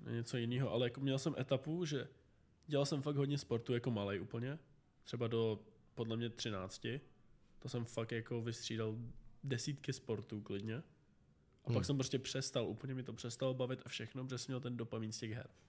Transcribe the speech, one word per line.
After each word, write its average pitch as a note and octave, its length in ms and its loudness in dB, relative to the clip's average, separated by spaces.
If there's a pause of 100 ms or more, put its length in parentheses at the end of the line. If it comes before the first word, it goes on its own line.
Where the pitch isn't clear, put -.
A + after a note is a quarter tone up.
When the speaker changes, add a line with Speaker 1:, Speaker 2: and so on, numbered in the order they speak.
Speaker 1:
je A#2 60 -2
něco A#2 240 -2
jinýho, B2 360 2
ale A#2+ 140 4
jako A#2+ 140 -2
měl C3+ 180 4
jsem C#3+ 200 2
etapu, D3+ 460 2
že C#3+ 240 -2 (580)
dělal C#3+ 200 6
jsem C#3+ 160 2
fakt D3 140 2
hodně C#3+ 220 4
sportu A#2 360 0
jako A#2+ 160 2
malej G2+ 300 2
úplně, B2 380 -4 (460)
třeba A#2 240 0
do, A2+ 320 4 (340)
podle A2+ 220 0
mě, A#2 140 0
třinácti. A2 680 -2 (580)
To - 100 -8
jsem A#2+ 160 0
fakt A2+ 280 -2
jako A#2 300 -2
vystřídal A2+ 540 -2 (480)
desítky C#3 480 0
sportů A2 480 -4
klidně. G#2 360 -2 (880)
A - 20 -12
pak A#2 80 4
Speaker 2:
Hmm. F#2+ 100 6
Speaker 1:
jsem C#3+ 120 4
prostě C3 220 2
přestal, C3 480 0
úplně C3 280 -4
mi B2+ 80 -4
to A#2 100 -6
přestalo B2+ 420 0
bavit B2+ 300 0
a - 40 -10
všechno, B2+ 360 -6
protože B2+ 140 -2
jsem - 140 -4
měl B2 80 0
ten B2 160 -4
dopamin A2+ 360 -2
z - 60 -4
těch A2+ 140 -2
her. - 160 -6 (200)